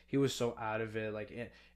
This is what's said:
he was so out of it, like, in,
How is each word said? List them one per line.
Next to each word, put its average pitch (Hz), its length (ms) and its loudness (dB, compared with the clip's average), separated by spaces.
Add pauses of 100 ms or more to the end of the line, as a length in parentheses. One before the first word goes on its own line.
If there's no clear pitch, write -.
he 139 120 2
was 139 160 4
so 117 260 0
out 110 220 0
of 107 140 -4
it, 110 180 -2
like, 107 160 -6
in, 117 180 -8 (280)